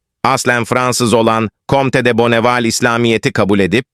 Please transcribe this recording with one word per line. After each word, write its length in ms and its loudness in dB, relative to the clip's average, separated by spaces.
Aslen 400 0
Fransız 500 -2
olan 360 2
Comte 360 0
de 120 0
Bonneval 480 2
İslamiyet'i 680 0
kabul 280 0
edip, 340 0